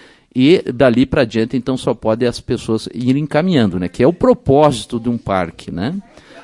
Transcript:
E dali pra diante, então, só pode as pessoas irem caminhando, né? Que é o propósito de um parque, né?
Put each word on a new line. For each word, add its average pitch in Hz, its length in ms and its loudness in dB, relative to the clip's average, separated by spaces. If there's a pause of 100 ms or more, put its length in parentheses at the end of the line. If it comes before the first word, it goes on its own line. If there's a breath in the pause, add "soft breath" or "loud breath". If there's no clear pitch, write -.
(340 soft breath)
E 139 280 4 (100)
dali 123 320 2
pra 135 200 0
diante, 113 320 -2
então, 127 200 -4
só 127 160 -4
pode 113 320 -2
as 117 160 -2
pessoas 110 540 -4
irem 131 320 -2
caminhando, 143 520 0
né? 87 100 -4
Que - 140 -4
é 123 40 6
o 160 60 4
propósito 143 840 2
de 113 100 -6
um 120 100 -2
parque, 92 520 -6
né? 92 240 -6 (500 loud breath)